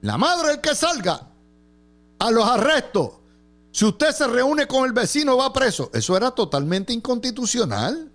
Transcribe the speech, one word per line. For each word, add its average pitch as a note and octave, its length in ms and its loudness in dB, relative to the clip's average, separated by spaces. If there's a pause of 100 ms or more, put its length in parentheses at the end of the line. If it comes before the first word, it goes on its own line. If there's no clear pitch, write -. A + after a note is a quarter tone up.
La G#2 160 -2
madre, D#4 360 2
el D4 80 -6
que D4+ 140 0
salga B3 520 -2 (920)
a A3+ 120 0
los A3+ 140 4
arrestos. A#3 680 2 (600)
Si - 140 0
usted D4 260 2
se C#4+ 160 -2
reúne C4+ 400 0
con C4 180 2
el B3 80 -2
vecino, B3+ 440 2
va C4 140 2
preso. B3 420 0
Eso A#2 220 0
era A#3+ 160 2
totalmente F3+ 600 -2
inconstitucional. A#3 1200 -4